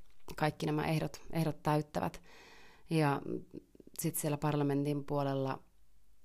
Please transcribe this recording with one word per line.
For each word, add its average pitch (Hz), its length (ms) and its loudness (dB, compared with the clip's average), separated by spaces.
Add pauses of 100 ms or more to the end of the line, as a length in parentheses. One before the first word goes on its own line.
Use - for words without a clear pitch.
(360)
kaikki 151 300 0
nämä 151 200 2
ehdot, 156 360 0 (100)
ehdot 160 300 0
täyttävät. 151 600 0 (680)
Ja 151 320 4 (760)
sit 156 180 0
siellä 147 200 0
parlamentin 147 680 2
puolella 139 580 0 (640)